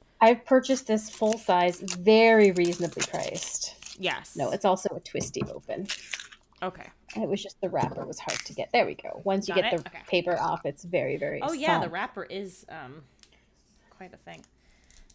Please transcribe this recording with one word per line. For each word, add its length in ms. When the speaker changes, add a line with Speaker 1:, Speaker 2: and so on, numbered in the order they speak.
Speaker 1:
I've 240
purchased 400
this 240
full 300
size, 420
very 680
reasonably 560
priced. 680
Speaker 2:
Yes. 360
Speaker 1:
No, 160
it's 140
also 300
a 40
twisty 420
open. 360
Speaker 2:
Okay. 240
Speaker 1:
It 140
was 140
just 180
the 80
wrapper 360
was 140
hard 200
to 140
get. 200
There 120
we 100
go. 280
Once 240
you 80
Speaker 2:
Got 80
Speaker 1:
get 100
Speaker 2:
it? 100
Speaker 1:
the 60
Speaker 2:
Okay. 180
Speaker 1:
paper 320
off, 260
it's 180
very, 340
very 240
Speaker 2:
Oh, 120
yeah, 240
the 60
Speaker 1:
soft. 100
Speaker 2:
wrapper 300
is, 460
um, 340
quite 220
a 40
thing. 260